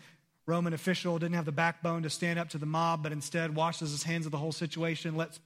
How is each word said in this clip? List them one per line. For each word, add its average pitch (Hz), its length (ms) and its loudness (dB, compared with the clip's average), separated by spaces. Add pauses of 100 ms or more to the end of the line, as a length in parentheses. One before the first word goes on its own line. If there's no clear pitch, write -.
(460)
Roman 170 260 2
official 170 480 0
didn't 170 160 0
have 165 80 0
the 156 80 -2
backbone 165 500 2
to 160 80 -2
stand 170 300 0
up 165 80 -4
to 156 100 -6
the 147 80 -2
mob, 160 380 2
but 151 80 -2
instead 151 420 -2
washes 160 380 0
his 147 100 -4
hands 165 240 0
of 151 60 -4
the 156 60 -2
whole 156 120 0
situation, 160 640 -2
lets 160 300 -2